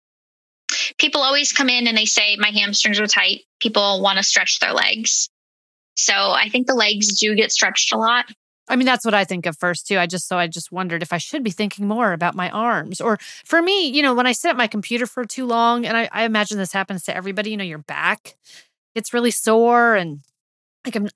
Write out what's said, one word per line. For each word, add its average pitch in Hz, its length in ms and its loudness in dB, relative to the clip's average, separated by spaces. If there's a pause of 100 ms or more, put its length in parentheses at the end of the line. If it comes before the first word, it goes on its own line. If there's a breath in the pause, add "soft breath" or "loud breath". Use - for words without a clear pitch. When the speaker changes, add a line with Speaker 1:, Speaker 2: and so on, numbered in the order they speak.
(1000 loud breath)
Speaker 1:
People 294 220 2
always 277 320 0
come 269 160 2
in 247 180 2
and 226 100 0
they 214 100 2
say, 208 300 0
"My 208 120 0
hamstrings 208 520 0
are 214 60 0
tight." 196 360 0 (180)
People 202 400 0
wanna 196 220 2
stretch - 380 0
their - 120 2
legs. - 560 0 (680)
So - 180 0
I 196 340 0
think 254 180 -2
the 262 80 2
legs 208 460 0
do 214 140 0
get 214 180 2
stretched - 400 0
a 226 60 0
lot. 233 280 2 (400)
Speaker 2:
I 254 100 0
mean, 254 100 4
that's 254 180 2
what 220 100 2
I 196 100 4
think 180 220 -4
of 165 120 -4
first 175 280 -2
too. 202 120 0
I 175 80 2
just, 175 200 -6
so 180 120 -2
I 175 80 2
just 165 260 -10
wondered 175 300 -4
if 170 100 -6
I 175 60 0
should 285 260 -6
be 214 60 -2
thinking 202 360 -4
more 214 280 0
about 170 200 -2
my 180 160 -4
arms. 214 500 -2
Or 208 180 0 (260 loud breath)
for 330 160 2
me, 359 280 2
you 277 140 2
know, 262 120 4
when 247 120 2
I 254 60 4
sit 339 160 0
at 311 80 2
my 240 100 4
computer 226 400 -4
for 240 200 -8
too 262 180 -8
long, 233 400 2
and 226 120 0
I, 226 140 0
I 220 140 -2
imagine 214 320 0
this 190 160 -4
happens 190 320 -4
to - 100 -6
everybody, 196 360 -6
you 214 80 -6
know, 196 60 -6
your 160 140 -8
back 151 580 -4 (580 loud breath)
gets 226 180 -6
really 240 180 2
sore. 233 680 4
And 165 240 -2 (680)
like, 240 100 -4
I'm, 208 200 -2